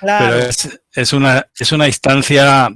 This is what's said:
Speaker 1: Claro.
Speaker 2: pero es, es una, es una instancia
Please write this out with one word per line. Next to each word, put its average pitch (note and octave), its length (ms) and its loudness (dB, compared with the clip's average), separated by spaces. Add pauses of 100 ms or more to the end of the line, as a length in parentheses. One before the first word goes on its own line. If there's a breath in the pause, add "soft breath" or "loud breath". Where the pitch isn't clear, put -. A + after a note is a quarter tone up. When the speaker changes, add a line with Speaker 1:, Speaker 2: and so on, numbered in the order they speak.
Speaker 1:
Claro. G3 360 0
Speaker 2:
pero B2 120 0
es, - 320 -8 (120)
es B2 200 -4
una, C#3 340 0 (120)
es B2+ 140 -4
una D3+ 140 0
instancia C3+ 880 2